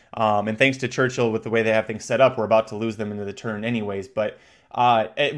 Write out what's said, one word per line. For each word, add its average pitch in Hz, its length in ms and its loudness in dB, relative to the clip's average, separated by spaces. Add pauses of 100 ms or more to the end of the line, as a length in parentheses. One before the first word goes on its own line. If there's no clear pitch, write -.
(120)
Um, 107 360 0
and 110 100 -4
thanks 135 200 4
to 123 100 -4
Churchill 127 440 0
with 110 100 -2
the 120 60 -8
way 113 140 2
they 110 100 2
have 110 140 2
things 110 180 -10
set 117 160 0
up, 127 160 6
we're 113 80 -2
about 110 240 2
to 107 80 -10
lose 107 220 -4
them 104 120 -6
into 104 140 -8
the 98 80 -8
turn 107 320 -8
anyways. 101 440 -4
But, 107 300 -4 (340)
uh, 120 340 4 (100)
eh, 147 220 0